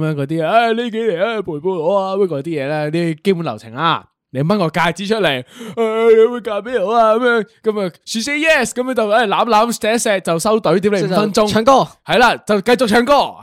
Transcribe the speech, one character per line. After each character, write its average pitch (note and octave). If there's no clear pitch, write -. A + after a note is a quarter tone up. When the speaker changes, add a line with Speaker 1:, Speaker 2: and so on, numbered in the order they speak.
Speaker 1:
樣 D#3
嗰 C#3
啲， D#3+
「唉， A3+
呢 A#3
幾 G#3+
年， F#3+
唉， A3
陪 E3
伴 F3+
我 F3
啊」， F#3+
咁 G3
嗰 D3
啲 -
嘢 D3+
呢， D3+
啲 E3
基 G3
本 E3+
流 A#2+
程 A2+
啊， C#3
你 B2+
掹 E3+
個 E3
戒 E3+
指 G3
出 A3
嚟， F3+
「唉， A3+
你 A3
會 A#3+
嫁 G#3
俾 A3+
我 G#3+
啊」 A3
咁 B3
樣， A#3
咁 G#3
啊， D#3+
she A3+
say C#4+
yes， D4+
咁 B3
樣 C4
就， A3
唉， A3+
攬 G3
攬 A3+
錫 A3
一 -
錫 G#3+
就 E3+
收 A3
隊， E3+
屌 G3+
你 G3+
五 -
分 -
鐘。 F#3
Speaker 2:
即 G#3
係 -
就 G#3+
唱 G#3
歌。 A#3
Speaker 1:
係 E3+
啦， A#3
就 G3+
繼 A#3+
續 A#3+
唱 A#3+
歌， C#4